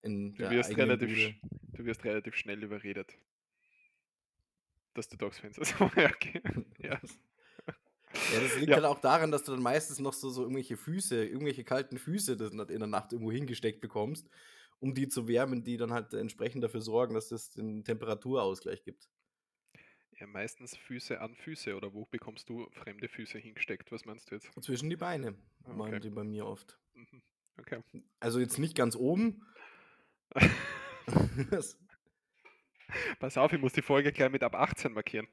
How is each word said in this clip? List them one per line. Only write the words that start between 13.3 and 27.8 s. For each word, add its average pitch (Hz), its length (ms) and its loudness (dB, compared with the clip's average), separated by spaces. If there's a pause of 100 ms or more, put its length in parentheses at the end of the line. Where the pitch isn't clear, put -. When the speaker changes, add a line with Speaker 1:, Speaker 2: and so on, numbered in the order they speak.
Speaker 1:
bekommst, 110 480 -4 (500)
um 131 140 0
die 131 160 0
zu 113 180 -2
wärmen, 120 380 2
die 120 100 -2
dann 117 160 -2
halt 117 220 -2
entsprechend 117 500 -4
dafür 113 160 -2
sorgen, 113 340 2
dass 110 200 -2
es - 180 -10
den 107 320 -6
Temperaturausgleich 110 1000 -2
gibt. - 260 -16 (1080)
Speaker 2:
Ja, 101 100 -14
meistens 104 500 -10
Füße - 420 -8
an 110 160 -10
Füße, 147 400 -8
oder 98 180 -10
wo 107 120 -10
bekommst - 420 -12
du 117 240 -10
fremde 104 380 -14
Füße - 280 -12
hingesteckt? - 540 -10
Was 113 140 -12
meinst 110 260 -16
du 104 40 -8
jetzt? - 140 -16 (140)
Speaker 1:
Zwischen 131 260 -4
die 175 60 -4
Beine 151 400 -6 (300)
Speaker 2:
Ah, 123 120 -12
Speaker 1:
waren 107 120 -6
Speaker 2:
okay. 104 100 -6
Speaker 1:
die 110 100 -8
bei 104 140 -6
mir 107 220 -6
oft. - 340 -12 (140)
Speaker 2:
Mhm. 120 280 -20 (360)
Okay. 117 240 -8 (400)